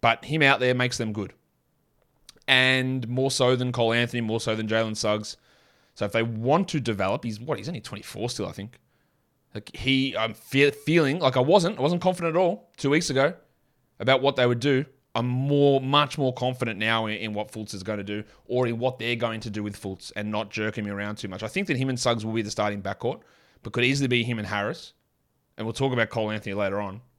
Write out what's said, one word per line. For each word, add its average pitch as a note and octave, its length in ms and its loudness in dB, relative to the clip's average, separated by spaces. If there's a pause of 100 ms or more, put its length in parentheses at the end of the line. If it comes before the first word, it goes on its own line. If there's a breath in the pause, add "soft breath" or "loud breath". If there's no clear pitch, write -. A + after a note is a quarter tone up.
but A#2 240 2
him D#3 160 -2
out C3+ 200 6
there B2+ 140 4
makes B2 240 0
them A2 140 -2
good. G#2 200 -6 (1120)
And C3 640 2
more C3 220 0
so B2+ 260 4
than B2 160 -2
Cole A#2+ 200 2
Anthony, A#2+ 280 0
more A2 200 -2
so A2 140 -2
than A2 140 -4
Jalen A2 280 0
Suggs. G#2+ 400 -2 (580 soft breath)
So - 100 -4
if G#2 80 -4
they A#2 100 2
want A#2 460 0
to D#3 120 -2
develop, G#2 440 -2
he's, A2 160 -6
what, C#3 180 -6
he's A2 100 -10
only E3+ 120 -10
twenty-four - 500 -8
still, G2+ 160 -6
I - 60 -8
think. G2+ 260 -12 (760)
Like, - 200 -14
he, C3+ 420 2
I'm A2 180 -2
fe-, C#3 360 4
feeling, D3+ 480 2
like, C3 180 2
I C3 40 4
wasn't, E3 380 4
I B2 40 -2
wasn't E3+ 200 0
confident F3 340 0
at - 20 4
all F#3 380 0
two C#3 140 0
weeks D3+ 200 2
ago C#3+ 240 2 (640)
about B2+ 240 4
what C3+ 140 2
they B2 100 4
would A#2+ 140 2
do. C3+ 240 4 (300)
I'm A#2 120 0
more, C#3 520 4
much C#3 380 2
more C3 160 0
confident B2 460 -4
now A2+ 260 2
in, G#2+ 140 -4
in G#2+ 160 -6
what G#2 180 -6
Fultz A2 220 -10
is F#2 80 -10
gonna G#2 200 -4
do G#2 220 -6 (220 soft breath)
or B2 200 0
in A#2 120 -2
what B2 200 -2
they're A#2 160 -2
going A2+ 260 -4
to A2+ 100 -8
do G#2+ 120 -4
with G#2 160 -6
Fultz - 380 -10
and G#2 140 -4
not G#2 200 -4
jerking G#2+ 340 -4
me G#2 60 -6
around G#2 260 -6
too - 120 -10
much. F#2+ 140 -8
I A2 60 -6
think F#3+ 180 -4
that D3+ 100 0
him C3 140 -2
and B2 100 -4
Suggs A#2 240 0
will A2 80 -4
be A2+ 80 0
the G#2 100 -4
starting G#2 300 -2
backcourt, G2+ 400 -6 (420 soft breath)
but - 120 -14
could A#2+ 100 2
easily C3+ 240 2
be A#2+ 160 2
him A#2+ 140 -2
and G#2 100 -6
Harris. G#2 460 -4 (640)
And A2 80 -6
we'll A2+ 80 -6
talk C3+ 180 0
about A#2 160 2
Cole G#2+ 220 -2
Anthony G#2 240 -6
later G2+ 260 -2
on. G2+ 220 -8 (160)